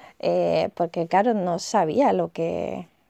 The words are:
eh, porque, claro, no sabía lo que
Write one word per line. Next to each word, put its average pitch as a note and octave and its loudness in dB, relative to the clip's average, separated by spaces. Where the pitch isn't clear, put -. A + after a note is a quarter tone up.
eh, F3 0
porque, E3+ -4
claro, G#3 2
no F3+ -2
sabía G3+ 2
lo E3+ 0
que E3+ -6